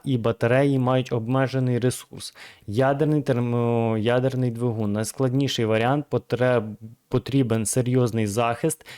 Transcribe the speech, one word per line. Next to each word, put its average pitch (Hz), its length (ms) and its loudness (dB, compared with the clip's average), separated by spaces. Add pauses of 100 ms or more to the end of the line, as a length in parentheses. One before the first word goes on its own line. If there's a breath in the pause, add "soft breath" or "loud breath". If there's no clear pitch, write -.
і 135 140 0
батареї 127 640 2
мають 127 340 0
обмежений 127 640 0
ресурс. - 560 -4 (320 loud breath)
Ядерний, 139 540 2
термоядерний 120 1300 0
двигун. 113 420 -2
Найскладніший 123 720 -2
варіант. 117 440 0
Потреб-, 120 640 0 (320)
потрібен 117 580 0
серйозний 120 640 0
захист 117 580 -2 (120 loud breath)